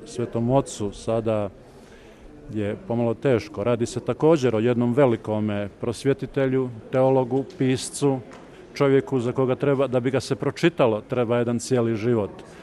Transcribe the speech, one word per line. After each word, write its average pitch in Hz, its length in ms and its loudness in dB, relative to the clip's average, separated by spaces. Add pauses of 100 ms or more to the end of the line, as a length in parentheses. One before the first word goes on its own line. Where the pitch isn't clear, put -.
Svetom 117 440 -4
Ocu 127 420 0
sada 110 580 -2 (1040)
je 107 220 -4 (120)
pomalo 117 260 0
teško. 110 500 0
Radi 117 220 0
se 120 140 -6
također 131 560 2
o 107 40 2
jednom 120 340 2
velikome 107 720 0 (120)
prosvjetitelju, 131 880 -2 (200)
teologu, 131 540 2 (140)
piscu, 135 600 0 (540)
čovjeku 135 460 2
za 120 120 -2
koga 131 220 0
treba, 139 320 0
da 123 140 0
bi 123 100 0
ga 123 100 0
se - 160 -4
pročitalo, 139 640 2
treba 120 380 0
jedan 120 200 0
cijeli 117 380 0
život. 107 340 0 (320)